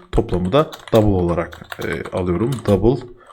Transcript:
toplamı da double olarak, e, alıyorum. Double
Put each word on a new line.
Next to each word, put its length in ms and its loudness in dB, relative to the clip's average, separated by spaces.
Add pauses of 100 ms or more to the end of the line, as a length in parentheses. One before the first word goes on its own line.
(120)
toplamı 400 -2
da 200 2 (220)
double 140 6
olarak, 580 -2 (200)
e, 320 -6
alıyorum. 340 0 (140)
Double 420 2 (260)